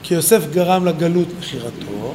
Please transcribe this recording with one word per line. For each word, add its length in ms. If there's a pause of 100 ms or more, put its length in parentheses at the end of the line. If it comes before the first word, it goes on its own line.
כי 100
יוסף 280 (100)
גרם 340
לגלות 420 (120)
מכירתו 760